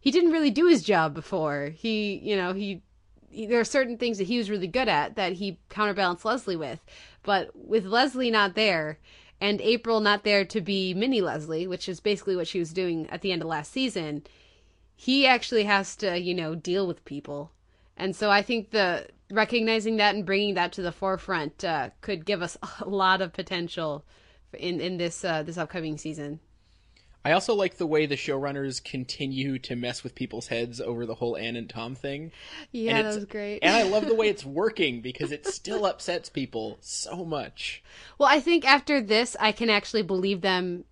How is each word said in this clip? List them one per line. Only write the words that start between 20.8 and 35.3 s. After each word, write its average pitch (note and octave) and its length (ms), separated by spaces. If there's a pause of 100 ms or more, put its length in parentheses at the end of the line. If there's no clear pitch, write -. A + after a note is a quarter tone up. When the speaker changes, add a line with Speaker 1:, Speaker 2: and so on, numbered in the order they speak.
Speaker 1:
the F3 100
forefront, F3+ 720
uh, D3 260 (100)
could F3 260
give G3 160
us F3 140 (120)
<laughs> - 120
a D#3 80
lot F#3+ 340
of F3 100
potential E3+ 720 (480)
in, F3 280
in F3+ 160
this, F3 280
uh, D#3+ 180
this E3 160
upcoming D#3+ 380
season. D3+ 440 (840)
Speaker 2:
I D3 60
also F#3+ 220
like F#3+ 240
the F3 80
way D#3 180
the C#3+ 120
showrunners C#3 680
continue C3+ 760
to - 160
mess A#2+ 280
with B2 100
people's A#2 340
heads A#2+ 300
over A#2+ 280
the A2+ 80
whole A#2+ 240
Anne A#2 180
and A#2 140
Tom A#2 240
thing. C#3+ 380 (380)
Speaker 1:
Yeah, A3+ 260
Speaker 2:
And - 20
Speaker 1:
that G#3+ 120
Speaker 2:
it's, G#3+ 60
Speaker 1:
was G#3 80
great. G#3 380
Speaker 2:
and F3+ 120
I A3+ 100
love G3+ 220
the A3+ 80
way A3 140
Speaker 1:
<laughs> - 0
Speaker 2:
it's F#3+ 160
working D3 560
because B2+ 320